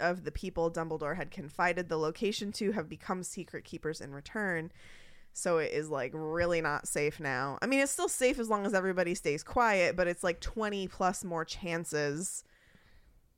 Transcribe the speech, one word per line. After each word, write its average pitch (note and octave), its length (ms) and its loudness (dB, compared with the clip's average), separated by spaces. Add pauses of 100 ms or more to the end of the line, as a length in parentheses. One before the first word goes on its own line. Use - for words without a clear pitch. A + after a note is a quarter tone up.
of F3 240 0
the - 80 -6
people E3+ 380 -2
Dumbledore D#3+ 460 -2
had D3+ 140 -6
confided F3 600 0
the D#3+ 80 2
location G3 540 0
to G#3 200 0
have G3+ 160 -2
become F#3 340 -4
secret - 440 -10
keepers D#3+ 340 -6
in C#3 140 -10
return. F3 580 -2 (680)
So E3+ 200 4
it D3+ 140 0
is, D#3 180 0
like, C3+ 240 -2
really E3 480 2
not D3 260 0
safe D3 320 0
now. C3+ 400 -2
I - 60 0
mean, C4+ 140 6
it's C#4 120 2
still F4+ 160 2
safe B3+ 300 4
as A3+ 100 -2
long G#3 160 2
as G#3+ 80 0
everybody F#3 420 2
stays D3 280 0
quiet, G3 520 4
but F3+ 140 4
it's, F3 160 0
like, E3+ 160 0
twenty G3+ 480 -2
plus F#3 360 0
more E3+ 200 -2
chances E3 960 -2 (960)